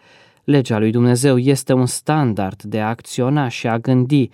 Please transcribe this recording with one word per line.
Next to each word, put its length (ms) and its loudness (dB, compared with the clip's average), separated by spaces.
Legea 340 2
lui 140 0
Dumnezeu 460 2
este 360 0
un 120 2
standard 800 -2
de 180 -6
a 60 -2
acționa 600 -2
și 200 -6
a 100 0
gândi 560 0